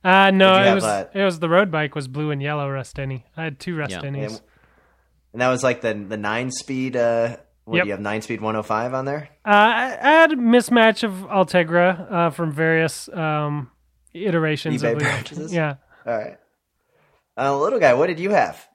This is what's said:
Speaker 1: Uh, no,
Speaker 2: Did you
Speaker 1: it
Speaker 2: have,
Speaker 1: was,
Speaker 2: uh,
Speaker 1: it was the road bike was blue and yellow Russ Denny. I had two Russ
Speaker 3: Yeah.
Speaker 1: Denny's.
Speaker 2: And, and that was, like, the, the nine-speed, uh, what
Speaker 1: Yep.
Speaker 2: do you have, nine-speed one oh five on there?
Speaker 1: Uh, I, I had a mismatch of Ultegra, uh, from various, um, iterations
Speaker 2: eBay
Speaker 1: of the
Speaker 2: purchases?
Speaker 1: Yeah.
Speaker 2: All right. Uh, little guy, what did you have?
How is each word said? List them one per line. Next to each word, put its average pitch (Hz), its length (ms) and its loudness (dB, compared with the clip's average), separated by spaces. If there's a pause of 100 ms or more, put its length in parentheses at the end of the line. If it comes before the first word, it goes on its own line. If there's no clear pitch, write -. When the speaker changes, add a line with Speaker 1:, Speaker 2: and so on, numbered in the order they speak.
Speaker 1:
Uh, 196 260 6
no, 190 240 6
Speaker 2:
Did - 20 6
you 190 60 6
Speaker 1:
it 196 40 4
Speaker 2:
have, 196 100 6
Speaker 1:
was, 185 80 -2
Speaker 2:
uh, - 300 -2
Speaker 1:
it 196 100 -2
was 175 160 -2
the 170 80 -2
road 185 220 2
bike 151 240 -4
was 139 140 -6
blue 151 220 -6
and 143 120 -4
yellow 147 280 -4
Russ 135 220 -10
Denny. 135 320 -10 (120)
I 165 80 -10
had 147 140 -10
two 175 180 -8
Russ 143 140 -6
Speaker 3:
Yeah. 90 100 -8
Speaker 1:
Denny's. 113 320 -8
Speaker 2:
And, 113 80 -14 (920)
and 117 80 -10
that 127 60 2
was, 127 140 0
like, 123 180 0
the, 113 140 -2
the 104 220 -10
nine-speed, 123 800 -6
uh, 117 400 0 (280)
what 113 140 -4
Speaker 1:
Yep. 180 60 2
Speaker 2:
do 101 40 -4
you 101 40 -4
have, 98 80 -8
nine-speed 107 400 -6
one 110 160 -2
oh 107 60 -2
five 117 320 -4
on 131 100 -4
there? 143 240 -8 (160)
Speaker 1:
Uh, 214 60 -6
I, 226 500 2
I 277 120 2
had 320 200 6
a 285 40 -2
mismatch 233 680 4
of 202 80 -4
Ultegra, 180 1000 0
uh, 170 180 2
from 160 220 -6
various, 160 580 -2
um, 151 600 -4 (440)
iterations 160 680 -2
Speaker 2:
eBay - 120 0
Speaker 1:
of 147 40 -4
the 147 60 -2
Speaker 2:
purchases? 156 480 -6
Speaker 1:
Yeah. 156 220 -2 (320)
Speaker 2:
All 117 120 -4
right. - 180 -10 (1000)
Uh, 139 220 -2
little 214 200 0
guy, 139 160 6
what 147 140 2
did 165 120 -4
you 190 100 -4
have? 135 440 -2